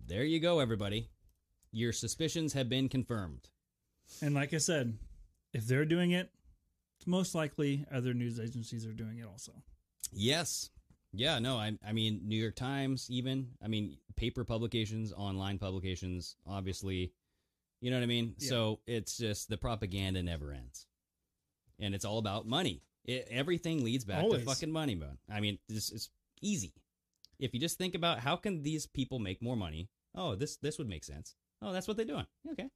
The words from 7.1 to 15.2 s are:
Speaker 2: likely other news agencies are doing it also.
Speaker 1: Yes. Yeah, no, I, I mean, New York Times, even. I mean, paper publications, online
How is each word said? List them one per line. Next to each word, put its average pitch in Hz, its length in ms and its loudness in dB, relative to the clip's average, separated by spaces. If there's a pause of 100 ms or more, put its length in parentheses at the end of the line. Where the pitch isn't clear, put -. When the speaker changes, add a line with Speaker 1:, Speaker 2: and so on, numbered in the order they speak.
Speaker 2:
likely 143 580 2
other 127 220 2
news 120 260 0
agencies 113 460 -4
are 110 60 -6
doing 113 260 -8
it 117 80 -12
also. - 260 -14 (600)
Speaker 1:
Yes. 131 580 2 (420)
Yeah, 131 280 2
no, 127 180 2
I, 107 180 0 (100)
I 107 60 -2
mean, 110 320 2
New 107 120 2
York 110 200 0
Times, 135 540 -2
even. 127 380 0 (140)
I 104 60 -4
mean, 104 300 0 (180)
paper 117 280 0
publications, 110 680 0
online 98 460 -2